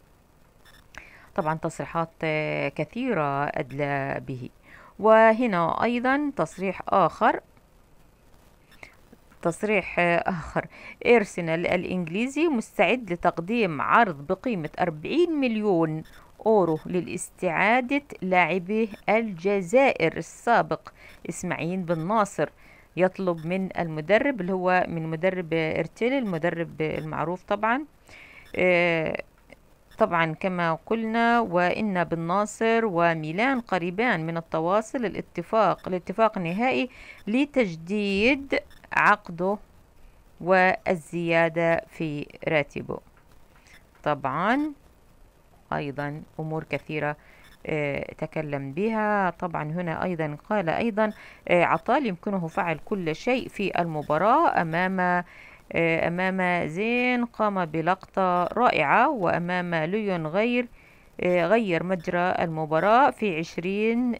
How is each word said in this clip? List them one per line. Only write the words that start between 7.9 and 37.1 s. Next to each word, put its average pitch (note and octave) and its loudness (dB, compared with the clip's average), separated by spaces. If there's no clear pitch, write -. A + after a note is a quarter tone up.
تصريح، F3 0
آه، F3 4
آخر: - -4
"إرسنال F3 2
الإنجليزي F#3 -2
مستعد A3 0
لتقديم F3 -2
عرض E3 2
بقيمة F#3 -2
أربعين G3+ 0
مليون G#3 0
أورو F3 4
للاستعادة F#3 0
لاعبي F#3 2
الجزائر G3+ 2
السابق E3 0
إسماعيل E3+ -4
بن E3 -2
ناصر". G3+ 0
يطلب F3+ 0
من F#3 -4
المدرب F3+ 0
اللي F3+ -2
هو F3+ 2
من D#3+ -4
مدرب E3 -2
إرتيل، E3 -2
المدرب E3+ -2
المعروف D#3 -4
طبعا. A3 -2
آه، F3 2
طبعا E3 2
كما F3 -2
قلنا، A#3 0
وإن F3+ 0
بن E3 -4
ناصر G#3 0
وميلان E3+ 0
قريبان F#3 -2
من E3 -4
التواصل F#3 -2
الاتفاق، F#3 0
الاتفاق F#3+ 0
النهائي B3 -2